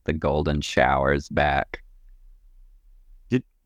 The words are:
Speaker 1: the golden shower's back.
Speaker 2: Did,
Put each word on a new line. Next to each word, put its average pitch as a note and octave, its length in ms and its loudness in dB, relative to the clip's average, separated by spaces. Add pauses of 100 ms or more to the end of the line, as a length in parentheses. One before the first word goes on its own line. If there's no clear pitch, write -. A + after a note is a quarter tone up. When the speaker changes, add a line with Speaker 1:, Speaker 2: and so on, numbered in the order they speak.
Speaker 1:
the D#2+ 100 -4
golden D2+ 480 -2
shower's C2+ 680 0
back. C#2+ 560 -2 (1400)
Speaker 2:
Did, B2+ 160 0 (220)